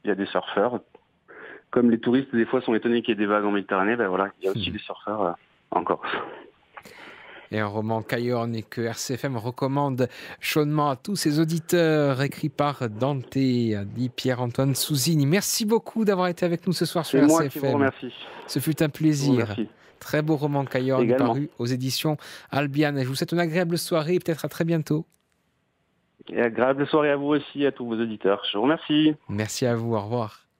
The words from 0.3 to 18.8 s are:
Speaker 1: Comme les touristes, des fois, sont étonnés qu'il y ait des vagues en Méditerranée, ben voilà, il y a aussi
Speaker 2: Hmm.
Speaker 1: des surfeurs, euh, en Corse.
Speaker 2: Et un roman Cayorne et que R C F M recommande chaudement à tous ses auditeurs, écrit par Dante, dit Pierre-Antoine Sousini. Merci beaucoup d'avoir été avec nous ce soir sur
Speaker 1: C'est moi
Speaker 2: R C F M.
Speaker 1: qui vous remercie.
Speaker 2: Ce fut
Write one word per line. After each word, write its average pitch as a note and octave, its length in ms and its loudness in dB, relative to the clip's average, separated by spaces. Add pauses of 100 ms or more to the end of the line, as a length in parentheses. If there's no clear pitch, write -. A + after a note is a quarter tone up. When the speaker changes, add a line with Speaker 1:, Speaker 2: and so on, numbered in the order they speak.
Speaker 1:
Comme A#2+ 200 6
les A2+ 80 4
touristes, B2 360 0
des A2+ 100 2
fois, B2+ 180 0
sont A#2+ 120 0
étonnés A#2 280 0
qu'il A#2 80 -2
y - 20 2
ait G#2 40 0
des G#2 100 0
vagues G#2 180 2
en G#2 60 2
Méditerranée, G2+ 460 0
ben A2+ 120 0
voilà, F#2 200 0 (120)
il - 40 -8
y F#2+ 40 0
a F#2+ 40 0
aussi F#2+ 180 -4
Speaker 2:
Hmm. F2 40 -8
Speaker 1:
des G#2+ 40 -8
surfeurs, G#2 440 -6
euh, F2 100 0 (380)
en F2 140 -2
Corse. - 240 -4 (1400)
Speaker 2:
Et G#2+ 80 -2
un G#2+ 80 0
roman A2 360 -4
Cayorne A#2+ 520 -2
et A2 80 -6
que A2+ 280 -6
R A2 40 -8
C - 240 -6
F - 80 -6
M C3+ 100 -4
recommande C3 720 -2 (320)
chaudement D3 480 2
à C3+ 80 0
tous G3+ 200 -6
ses D3+ 220 2
auditeurs, D#3 840 2
écrit C#3+ 260 -2
par C#3+ 400 -2
Dante, B2+ 480 -2
dit A#2+ 800 0
Pierre-Antoine B2+ 580 0
Sousini. C#3+ 520 2
Merci G3 400 0
beaucoup A3 400 0
d'avoir F3+ 220 2
été F3 180 -2
avec E3+ 200 -2
nous F#3 60 2
ce E3 140 0
soir E3+ 180 -2
sur - 160 2
Speaker 1:
C'est C#3+ 60 8
moi D#3+ 140 6
Speaker 2:
R - 20 0
C C#3+ 80 -2
F - 60 -14
M. D3 40 -6
Speaker 1:
qui C#3 60 0
vous C3+ 80 2
remercie. C3 400 0 (320)
Speaker 2:
Ce - 120 -4
fut D3+ 240 0